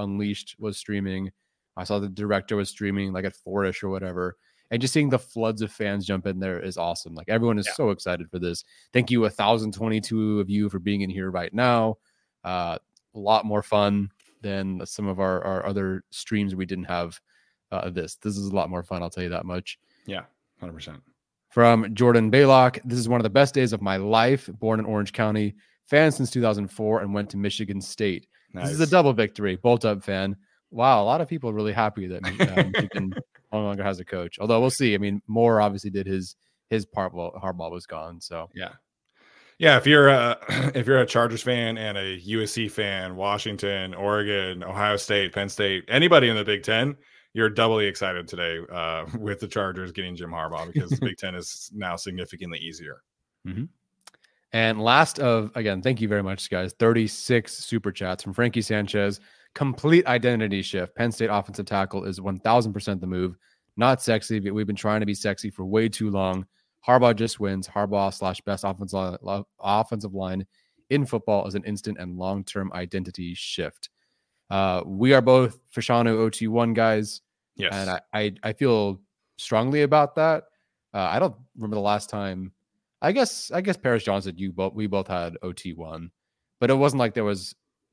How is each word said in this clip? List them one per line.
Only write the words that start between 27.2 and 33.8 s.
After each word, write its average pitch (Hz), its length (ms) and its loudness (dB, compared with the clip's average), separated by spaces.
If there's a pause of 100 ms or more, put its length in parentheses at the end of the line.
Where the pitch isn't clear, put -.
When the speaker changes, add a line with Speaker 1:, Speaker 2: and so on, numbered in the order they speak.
Speaker 1:
to 101 60 -6
Michigan 98 440 -4
State." - 460 -4 (260)
This 123 180 -4
is 151 80 -2
a 165 40 6
Speaker 2:
Nice. 151 60 2
Speaker 1:
double 151 240 6
victory. 104 440 0
Bolt 120 280 4
Up 104 180 0
fan. 98 320 -2 (360)
Wow, 120 300 4
a 101 40 4
lot 143 160 2
of 156 80 -4
people 123 240 -6
really 107 200 -2
happy 104 340 0
that, 92 180 -8
uh, 156 380 2
Speaker 2:
<laughs> 190 100 -4
Speaker 1:
Michigan 95 400 -4 (380)
no 107 120 -2
longer 101 200 -4